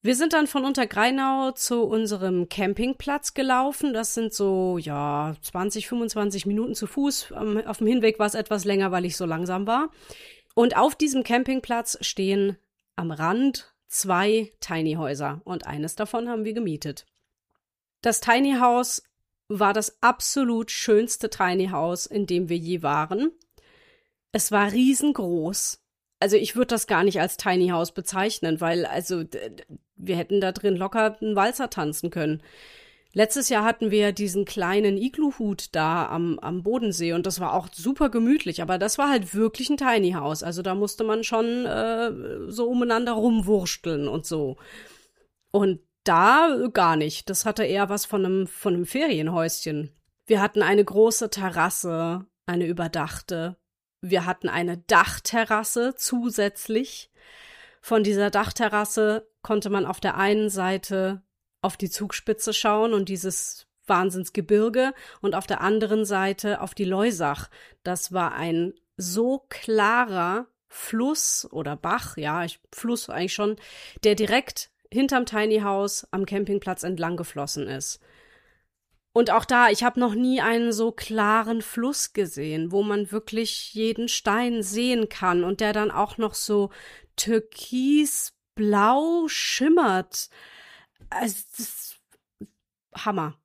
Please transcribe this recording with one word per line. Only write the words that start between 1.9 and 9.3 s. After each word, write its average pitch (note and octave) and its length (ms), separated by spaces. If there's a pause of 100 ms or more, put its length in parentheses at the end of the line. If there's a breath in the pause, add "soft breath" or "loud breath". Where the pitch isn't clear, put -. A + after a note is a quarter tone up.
Campingplatz B3 880
gelaufen. C4 580
Das A3 220
sind A3+ 180
so, F#3 460
ja, D3 640
zwanzig, G3+ 460
fünfundzwanzig G#3 600
Minuten G#3+ 260
zu G#3 140
Fuß. - 460
Am, G#3+ 260
auf A3 180
dem A3 100
Hinweg A3 300
war's G#3 160
etwas G#3 320
länger, G3 260
weil F3+ 140
ich F3 100
so F3+ 120
langsam F3+ 400